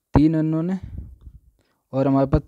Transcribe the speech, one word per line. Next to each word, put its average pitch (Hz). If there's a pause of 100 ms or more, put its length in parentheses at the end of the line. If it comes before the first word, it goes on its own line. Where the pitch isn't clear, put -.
(140)
तीन 156
अननोन 160
है 190 (1120)
और 135
हमारे 135
पास 143